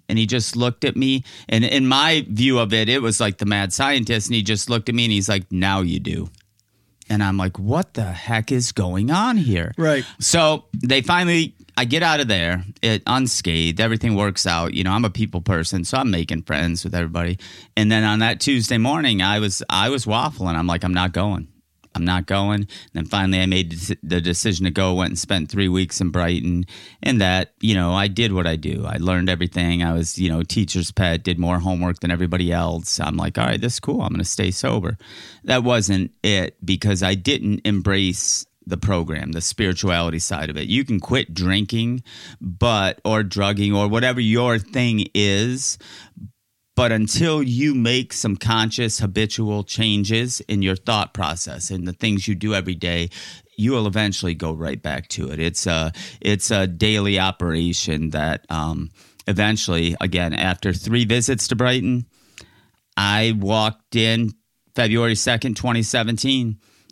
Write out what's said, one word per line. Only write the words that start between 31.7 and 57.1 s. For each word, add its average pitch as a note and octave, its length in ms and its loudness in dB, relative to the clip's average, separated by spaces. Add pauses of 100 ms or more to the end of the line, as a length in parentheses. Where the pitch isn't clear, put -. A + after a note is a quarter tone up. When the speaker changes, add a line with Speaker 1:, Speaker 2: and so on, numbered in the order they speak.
Speaker 1:
than F2 100 -2
everybody F2 400 0
else. E2+ 480 -2
I'm D2 160 -2
like, E2 220 -4
"All A2+ 80 0
right, B2 160 0
this A#2+ 140 -2
is - 40 -6
cool. D#3 220 -2
I'm - 100 -2
gonna F2+ 140 -4
stay F#2+ 260 -2
sober." G#2+ 460 -2 (480)
That B2+ 180 2
wasn't G2+ 480 2 (100)
it F#2+ 440 0
because F#2 360 0
I F#2+ 140 2
didn't G#2 480 -2
embrace G2 840 0 (220)
the F2+ 100 -4
program, D#2+ 540 -2
the E2 100 -4
spirituality E2+ 800 0
side D#2 300 -4
of D2+ 80 -6
it. D2 100 -6
You B2+ 160 2
can A#2+ 160 0
quit A#2+ 360 -2
drinking, G#2+ 680 0 (380)
but, G2 640 0
or G#2+ 160 2
drugging G2+ 520 0
or G2+ 140 2
whatever A#2+ 320 2
your A#2 380 2
thing A2+ 560 0
is, G#2 640 2 (1000)
but A#2+ 160 4
until C#3+ 520 2
you C3+ 320 2
make B2 360 2
some G#2 240 -2
conscious A2 600 0
habitual G#2 640 -2
changes A2+ 840 0
in G2+ 160 0
your F#2+ 120 2
thought G#2+ 380 0
process E2+ 560 -6
and F2+ 180 -6
the F2+ 60 -6
things G2+ 340 0
you G#2+ 60 0
do G#2 220 -2
every F#2 180 -2
day, E2+ 380 -2 (440)
you A#2 180 2
will A2+ 120 2
eventually G2 480 -2
go D#2+ 180 -6
right D#2 300 -6
back D2 280 -6
to - 200 -8
it. D#2 100 -8
It's E2 280 -2
a, D#2+ 260 0 (260)
it's G2+ 300 0
a G2 160 2
daily G2+ 540 2